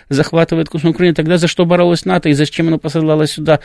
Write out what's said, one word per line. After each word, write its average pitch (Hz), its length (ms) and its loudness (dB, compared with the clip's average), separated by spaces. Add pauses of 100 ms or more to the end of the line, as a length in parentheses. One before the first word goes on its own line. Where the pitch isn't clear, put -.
захватывает 165 600 0
кусок 165 260 -2
Украины, 175 180 2
тогда 165 240 0
за 170 100 0
что 180 180 0
боролась 175 400 2
нато 185 240 -2
и 147 40 4
зачем 151 360 -2
она 160 100 0
посылала 156 480 -2
сюда 151 380 0